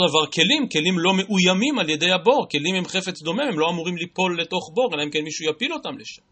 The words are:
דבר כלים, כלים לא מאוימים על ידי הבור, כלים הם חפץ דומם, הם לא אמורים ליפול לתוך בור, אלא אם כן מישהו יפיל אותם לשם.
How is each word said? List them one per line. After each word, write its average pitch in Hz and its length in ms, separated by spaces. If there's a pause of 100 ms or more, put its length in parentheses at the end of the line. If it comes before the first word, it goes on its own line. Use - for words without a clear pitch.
דבר 151 180
כלים, 226 420
כלים 170 300
לא 175 160
מאוימים 190 640
על 175 120
ידי 160 220
הבור, 185 360
כלים 151 260
הם 180 100
חפץ 185 380
דומם, 170 180
הם 196 180
לא 156 120
אמורים 175 260
ליפול 175 440
לתוך 175 340
בור, 240 200
אלא 147 80
אם 147 80
כן 151 140
מישהו 156 260
יפיל 254 220
אותם 165 260
לשם. - 340